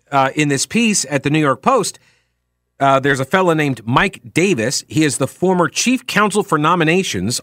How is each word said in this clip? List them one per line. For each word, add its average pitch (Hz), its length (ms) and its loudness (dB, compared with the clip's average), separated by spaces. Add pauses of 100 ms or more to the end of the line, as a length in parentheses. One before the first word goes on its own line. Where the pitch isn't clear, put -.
(120)
uh, 135 240 2
in 151 140 0
this 143 160 -2
piece 220 440 -2
at 143 140 -4
the 143 60 -2
New 156 100 2
York 143 220 0
Post, 240 360 0 (840)
uh, 139 180 4
there's 131 220 0
a 135 40 -2
fella 185 300 0
named 139 320 -4
Mike 147 460 -2
Davis. 151 560 0
He 156 160 0
is 139 120 -2
the 135 100 -2
former 180 420 0
chief - 360 -2
counsel 208 380 0
for 160 140 -2
nominations 156 840 0